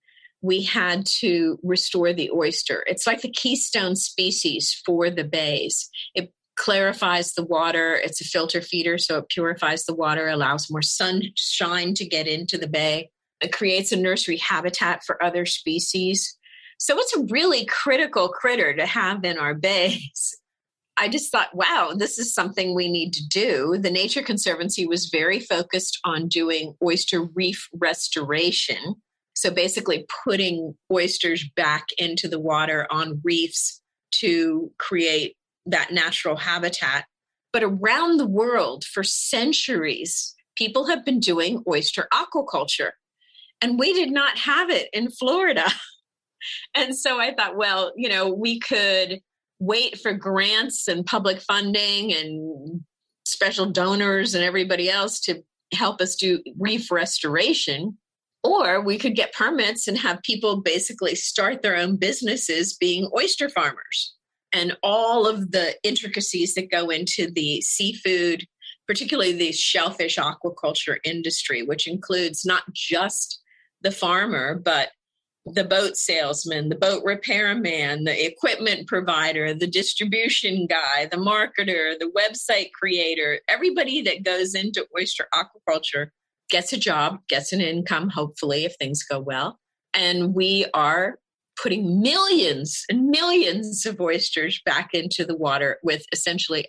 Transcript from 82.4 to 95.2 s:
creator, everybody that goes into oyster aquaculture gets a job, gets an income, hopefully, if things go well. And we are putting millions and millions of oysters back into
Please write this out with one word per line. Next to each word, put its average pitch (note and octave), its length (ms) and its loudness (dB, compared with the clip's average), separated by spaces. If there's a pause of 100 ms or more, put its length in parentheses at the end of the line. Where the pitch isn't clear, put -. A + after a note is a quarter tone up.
creator, E3 760 0
everybody D4 540 2
that F#3+ 200 0
goes F#3 320 0
into G3 320 -2 (100)
oyster - 380 -2
aquaculture D#3 760 -2 (380)
gets F3 240 0
a B3 60 -2
job, E3 400 0 (100)
gets C#3+ 240 0
an F#3+ 80 0
income, E3+ 480 0
hopefully, D3 560 -2
if E3+ 120 -4
things C#3+ 260 -4
go C#3 160 -4
well. C3+ 400 -4 (340)
And F3+ 400 2
we F#3+ 400 2
are D#3 460 2 (420)
putting F#3+ 400 2
millions B3+ 880 2
and B3+ 220 4
millions C#4+ 760 2
of G3+ 140 -6
oysters E3 640 0
back D3+ 300 0
into E3+ 300 -2